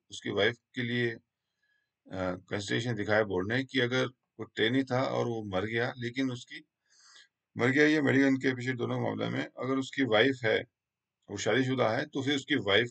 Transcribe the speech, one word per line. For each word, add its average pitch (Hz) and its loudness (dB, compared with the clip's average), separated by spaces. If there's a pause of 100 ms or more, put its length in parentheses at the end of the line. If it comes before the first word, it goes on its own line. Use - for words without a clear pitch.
(100)
उसकी 107 -10
wife 107 2 (180)
के 127 -6
लिए, 120 -2
अ, - -12 (920)
consideration 101 -4
दिखाया 104 2
board 95 -2
ने 131 0
कि 131 -2
अगर 123 0
वो - -14
trainee 120 0
था 127 0
और 123 0
वो 113 -4
मर 98 -2
गया, 117 -2
लेकिन 123 -4
उसकी, 143 -12 (920)
मर 120 2
गया 151 6
या 151 4
medical 135 4
इनकैपेसिटेड, 127 0
दोनों 120 -2
मामले 110 -2
में 131 -4 (120)
अगर 131 -2
उसकी 135 -2
wife 120 4
है, 107 2 (680)
वो 101 -8
शादीशुदा 123 2
है, 139 -2
तो 147 -6
फिर 143 0
उसकी 139 -4
wife 107 2